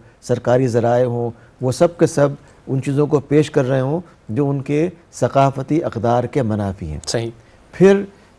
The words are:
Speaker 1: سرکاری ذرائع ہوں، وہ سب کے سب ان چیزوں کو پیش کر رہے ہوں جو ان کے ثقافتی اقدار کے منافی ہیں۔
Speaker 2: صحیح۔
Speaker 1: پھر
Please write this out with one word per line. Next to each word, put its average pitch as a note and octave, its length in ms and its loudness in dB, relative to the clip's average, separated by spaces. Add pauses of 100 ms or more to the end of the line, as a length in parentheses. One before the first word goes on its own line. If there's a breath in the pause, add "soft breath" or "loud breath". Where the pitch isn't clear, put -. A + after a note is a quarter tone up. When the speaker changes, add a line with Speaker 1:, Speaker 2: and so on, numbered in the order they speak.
(200 soft breath)
Speaker 1:
سرکاری B2 460 0
ذرائع A#2+ 380 2
ہوں، A#2+ 260 -4 (300 soft breath)
وہ B2+ 120 -2
سب E3+ 260 2
کے E3 80 4
سب C#3+ 220 2 (380 soft breath)
ان C3 160 -4
چیزوں D3 240 0
کو C#3 140 2
پیش D3 300 0
کر C#3+ 140 0
رہے C3 160 0
ہوں C#3+ 200 -2 (280 loud breath)
جو C#3 220 -2
ان C#3 120 -4
کے D3+ 260 -2 (240 loud breath)
ثقافتی C3+ 720 0
اقدار A#2+ 400 -2
کے C3 180 -4
منافی G2+ 440 -4
ہیں۔ D2+ 200 -10
Speaker 2:
صحیح۔ A#2 240 -4 (420 soft breath)
Speaker 1:
پھر G3 300 4 (360 soft breath)